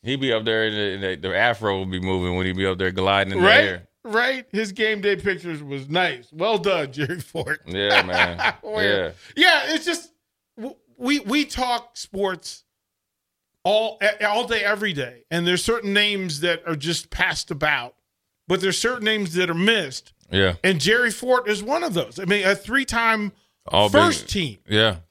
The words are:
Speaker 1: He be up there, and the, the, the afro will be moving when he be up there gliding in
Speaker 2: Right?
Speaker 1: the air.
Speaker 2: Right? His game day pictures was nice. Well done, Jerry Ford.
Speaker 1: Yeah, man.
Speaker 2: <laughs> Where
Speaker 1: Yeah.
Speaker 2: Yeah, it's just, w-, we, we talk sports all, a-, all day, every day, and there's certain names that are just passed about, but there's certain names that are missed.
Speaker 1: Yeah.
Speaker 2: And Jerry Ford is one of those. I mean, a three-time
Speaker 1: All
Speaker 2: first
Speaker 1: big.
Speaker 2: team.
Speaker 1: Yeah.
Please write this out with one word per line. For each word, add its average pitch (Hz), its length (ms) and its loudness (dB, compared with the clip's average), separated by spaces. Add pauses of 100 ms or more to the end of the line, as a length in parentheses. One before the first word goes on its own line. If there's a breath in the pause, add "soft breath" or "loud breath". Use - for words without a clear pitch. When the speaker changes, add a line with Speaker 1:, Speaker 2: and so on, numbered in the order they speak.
Speaker 1:
He 131 140 -4
be 131 160 0
up 113 140 0
there, 113 180 2
and 104 380 -2
the, 92 140 -2
the, 85 120 -6
the 90 80 -2
afro 107 400 2
will 95 100 -2
be 92 140 -4
moving 90 360 0
when 92 100 0
he 92 60 -2
be 95 120 -2
up 95 140 0
there 92 120 0
gliding 98 460 0
in 180 80 2
Speaker 2:
Right? 208 160 8
Speaker 1:
the 104 80 2
air. 87 200 -8 (160)
Speaker 2:
Right? 240 460 -2
His 202 220 -4
game 214 300 -2
day 202 140 2
pictures 170 460 -6
was 139 280 -10
nice. 156 420 -2
Well 196 240 -2
done, 165 360 0
Jerry 147 280 -4
Ford. - 460 -6
Speaker 1:
Yeah, 98 380 2
man. 90 540 0
Speaker 2:
<laughs> - 40 -20
Where 202 460 0
Speaker 1:
Yeah. - 40 -8 (240 loud breath)
Speaker 2:
Yeah, 311 380 2
it's 311 100 -4
just, 339 280 -6 (440)
w-, 247 200 -12 (200)
we, 269 240 0
we 277 240 0
talk 247 540 -4
sports - 680 -6 (1000)
all, 214 360 0
a-, 208 260 0
all 214 200 0
day, 214 180 -2
every 202 300 -2
day, 123 360 -8
and 170 160 0
there's 180 160 2
certain 220 300 0
names 196 480 0
that 170 260 0
are 165 100 -2
just 165 340 -4
passed 180 400 -2
about, 143 440 -2 (520)
but 165 160 0
there's 190 160 0
certain 240 260 -2
names 208 300 0
that 180 160 0
are 170 40 -2
missed. 180 600 -2 (160)
Speaker 1:
Yeah. 92 240 4 (100)
Speaker 2:
And 185 160 2
Jerry 226 300 2
Ford 247 380 0
is 208 140 -2
one 285 200 -2
of 320 100 -4
those. 165 260 -4
I 190 60 -8
mean, 190 220 2
a 196 80 4
three-time 226 800 0 (340)
Speaker 1:
All 202 240 4
Speaker 2:
first 311 320 6
Speaker 1:
big. - 80 -16
Speaker 2:
team. 151 360 -4
Speaker 1:
Yeah. 107 300 4 (140)